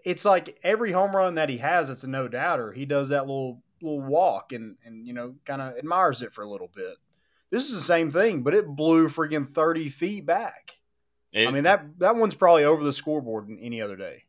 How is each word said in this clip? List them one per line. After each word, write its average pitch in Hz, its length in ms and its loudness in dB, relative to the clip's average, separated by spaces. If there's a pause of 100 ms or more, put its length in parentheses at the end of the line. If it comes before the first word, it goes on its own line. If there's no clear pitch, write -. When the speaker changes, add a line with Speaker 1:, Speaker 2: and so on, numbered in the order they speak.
Speaker 1:
it's 175 220 -4
like 202 380 2
every 214 280 0
home 196 240 0
run 185 200 2
that 156 120 0
he 131 120 -6
has, 151 320 0
it's 123 120 -12
a 131 40 -12
no-doubter. 131 640 -4
He 131 160 -10
does 139 220 0
that 139 180 0
little, 131 340 -6 (220)
little 151 180 -6
walk 147 500 0
and, 113 320 -12
and, 113 220 -20
you 120 80 -14
know, 123 220 -12 (100)
kinda 135 320 -8
admires 151 460 0
it 110 100 -12
for 107 80 -14
a 104 80 -12
little 92 260 -12
bit. 92 200 -10 (560)
This 254 180 -2
is 240 60 -6
the 165 60 -6
same 165 280 2
thing, 180 320 2
but 147 140 2
it 208 120 4
blew 160 420 4
freaking 151 380 -4
thirty 160 420 0
feet 185 360 -6
back. 190 460 -4 (600)
Speaker 2:
It 110 160 4
Speaker 1:
I 127 40 0
mean, 143 140 0
that, 175 340 2
that 202 160 4
one's 214 180 0
probably 170 300 8
over 151 200 4
the 143 100 0
scoreboard 120 560 -6
in 107 100 -14
any 117 220 -8
other 104 160 -8
day. 85 320 -12